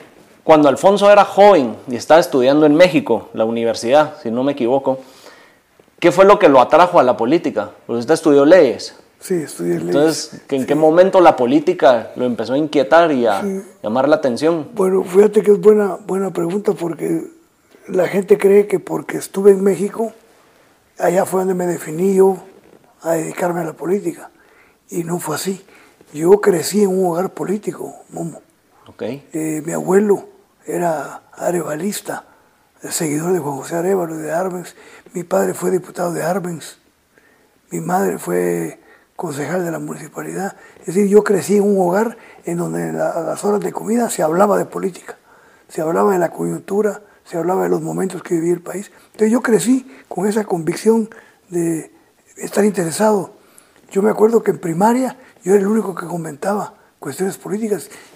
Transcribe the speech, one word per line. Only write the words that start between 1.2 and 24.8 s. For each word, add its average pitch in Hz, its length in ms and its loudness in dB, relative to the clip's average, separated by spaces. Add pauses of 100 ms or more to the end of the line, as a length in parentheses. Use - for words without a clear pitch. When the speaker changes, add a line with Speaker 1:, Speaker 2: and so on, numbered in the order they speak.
Speaker 1:
joven 175 540 4 (100)
y 123 80 -6
estaba 151 240 4
estudiando 143 460 2
en 147 100 6
México, 151 580 2
la 113 120 -2
universidad, 117 760 0
si 117 100 -6
no 120 120 -2
me 139 100 -2
equivoco, 135 460 -2 (1000)
¿qué - 120 4
fue 190 140 6
lo 196 140 8
que 156 100 6
lo 135 100 8
atrajo 160 400 4
a 143 40 8
la 123 120 2
política? 117 560 -2 (140)
Porque 120 140 -4
usted 120 160 0
estudió 143 280 4
leyes. 143 540 4 (260)
Speaker 2:
Sí, 190 120 -6
estudié 87 400 -6
leyes. 82 100 -6
Speaker 1:
Entonces, 147 640 0
¿en 135 120 -2
Speaker 2:
Sí. 120 40 -4
Speaker 1:
qué 147 80 0
momento 175 480 4
la 160 140 6
política 131 800 2
lo 123 100 -4
empezó 117 280 -4
a 135 40 0
inquietar 151 540 2
y 123 160 0
a 98 160 0
Speaker 2:
Sí. 95 180 -6 (220)
Speaker 1:
llamar 131 260 -2
la 156 60 4
atención? 147 580 -2
Speaker 2:
Bueno, 190 300 0
fíjate 202 400 2
que 202 80 4
es 196 100 2
buena, 202 460 2
buena 190 260 -4
pregunta, 180 400 -2
porque 165 540 -6 (600)
la 185 200 0
gente 190 320 2
cree 202 260 4
que 196 140 -2
porque 156 380 -8
estuve 196 340 2
en 190 120 2
México, 196 480 -2 (840)
allá 175 300 0
fue 185 140 -2
donde 190 120 -2
me 180 140 -4
definí 175 480 -2
yo 190 220 4 (640)
a 165 80 -2
dedicarme 170 500 -4
a - 20 -4
la 156 100 -8
política. 170 580 -6 (580)